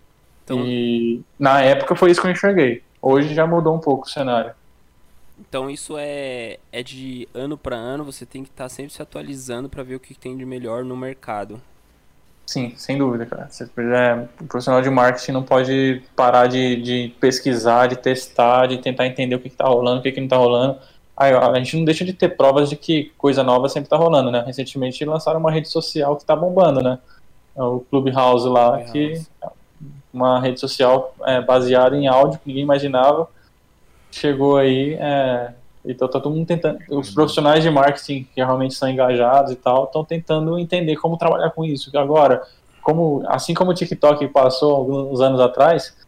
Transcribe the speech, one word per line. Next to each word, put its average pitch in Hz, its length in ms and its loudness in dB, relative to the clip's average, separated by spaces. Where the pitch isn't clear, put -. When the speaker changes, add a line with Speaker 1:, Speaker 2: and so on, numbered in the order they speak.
Speaker 1:
Então 123 120 -4
Speaker 2:
E 120 540 -2
na 139 240 4
época 139 340 2
foi 180 160 4
isso 175 100 2
que 185 60 -2
eu 180 40 0
enxerguei. 170 520 0
Hoje 143 320 2
já 156 140 2
mudou 165 280 0
um 165 40 -4
pouco 135 260 -2
o - 40 -16
cenário. 123 420 -4
Speaker 1:
Então 135 300 -10
isso 143 280 -14
é, 135 600 -10
é 123 120 -10
de 131 500 -14
ano 139 240 -10
pra 135 180 -10
ano, 127 280 -10
você 135 220 -18
tem 135 180 -16
que 135 60 -20
tá 127 180 -16
sempre 135 260 -16
se - 80 -16
atualizando 135 680 -12
pra 139 140 -14
ver 127 120 -14
o 131 40 -12
que - 140 -20
que - 60 -20
tem 127 160 -12
de 131 100 -12
melhor 123 380 -8
no 127 140 -10
mercado. 113 640 -10
Speaker 2:
Sim, 123 300 -8
sem 135 220 -8
dúvida, 120 300 -2
cara. - 220 -12
Você, - 140 -16
é, 120 640 0
o 160 60 -14
profissional 127 340 0
de 131 80 0
marketing 127 420 2
não 131 120 -4
pode 131 580 0
parar 123 320 4
de, 127 340 0
de 123 380 -6
pesquisar, 123 680 2
de 127 80 -2
testar, 127 720 2
de 127 120 -4
tentar 127 260 -4
entender 127 300 -4
o 123 40 -2
que 143 100 -16
que - 60 -20
tá 139 120 -2
rolando, 123 320 2
o 135 40 -12
que 135 80 -2
que 135 80 -8
não 131 80 -6
tá 131 80 2
rolando. 123 420 2
Aí, 139 180 4
a 127 260 4
gente 127 180 -6
não 165 80 0
deixa 160 180 0
de 185 80 -6
ter 185 180 0
provas 139 400 2
de 147 60 -8
que 151 420 -4
coisa 135 260 2
nova 127 260 2
sempre 143 200 -8
tá - 60 0
rolando, 151 360 2
né? 123 140 0
Recentemente 127 600 -8
lançaram 156 340 -2
uma 160 120 0
rede 156 180 -2
social 147 480 -2
que - 80 -16
tá 156 100 2
bombando, 170 460 2
né? 127 160 0
É 135 60 -8
o 123 200 -2
Clubhouse 127 640 2
lá, 123 300 4
Speaker 1:
Clubhouse. 117 140 -10
Speaker 2:
que 151 300 -4
é - 40 -12
uma 127 300 2
rede 127 180 -2
social, 131 540 0
é, 127 140 0
baseada 127 560 4
em 143 120 0
áudio, 143 320 4
que - 80 -18
ninguém 135 160 -6
imaginava. 143 640 2
Chegou 143 460 2
aí, 135 420 2
é, 127 540 -2
então 127 220 -4
tá 135 120 -4
todo 151 140 -6
mundo 165 140 -4
tentando, 160 320 -2
os 139 200 -6
Speaker 3:
Uhum. - 40 -16
Speaker 2:
profissionais 156 500 2
de 165 60 2
marketing 143 540 0
que - 180 -16
realmente 131 320 -2
são 135 160 -4
engajados 127 600 2
e 123 40 -8
tal, 135 320 0
tão 156 180 -4
tentando 165 520 -4
entender 170 380 -2
como 165 220 -4
trabalhar 165 340 0
com 160 140 -8
isso. 143 260 -8
Que 143 60 -2
agora, 143 440 4
como, 156 460 0
assim 135 260 -2
como 185 180 2
o - 20 2
TikTok 147 560 0
passou 139 460 2
alguns 135 440 -2
anos 131 220 4
atrás, 139 540 2